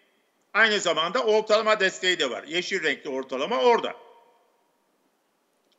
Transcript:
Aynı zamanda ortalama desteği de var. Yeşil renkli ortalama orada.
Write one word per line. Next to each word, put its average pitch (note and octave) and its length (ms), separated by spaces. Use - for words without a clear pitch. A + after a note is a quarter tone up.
Aynı G#3+ 260
zamanda F3 440
ortalama G#3+ 560
desteği F#3 400
de C#3+ 100
var. G2+ 140
Yeşil F3 400
renkli D3 260
ortalama C#3 520
orada. A#3 340